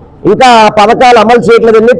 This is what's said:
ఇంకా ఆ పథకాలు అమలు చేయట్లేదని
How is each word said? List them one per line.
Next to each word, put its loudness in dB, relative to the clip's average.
ఇంకా 0
ఆ 2
పథకాలు 0
అమలు 0
చేయట్లేదని 0